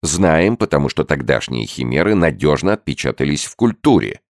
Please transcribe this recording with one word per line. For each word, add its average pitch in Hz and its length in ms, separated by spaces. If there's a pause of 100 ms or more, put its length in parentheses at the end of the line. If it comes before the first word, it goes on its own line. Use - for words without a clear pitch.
Знаем, 87 540
потому 71 320
что 73 160
тогдашние 62 600
химеры 69 480
надежно 82 580
отпечатались 71 720
в - 100
культуре. 113 680 (100)